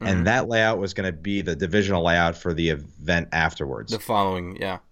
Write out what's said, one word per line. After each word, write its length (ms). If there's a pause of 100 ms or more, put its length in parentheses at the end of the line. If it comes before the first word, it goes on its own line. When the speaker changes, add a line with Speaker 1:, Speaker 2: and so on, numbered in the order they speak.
Speaker 1:
Mm-hmm. 60
Speaker 2:
and 200
that 220
layout 300
was 140
gonna 200
be 280
the 140
divisional 480
layout 340
for 160
the 180
event 600
afterwards. 640
Speaker 1:
The 80
following, 560
yeah. 220 (140)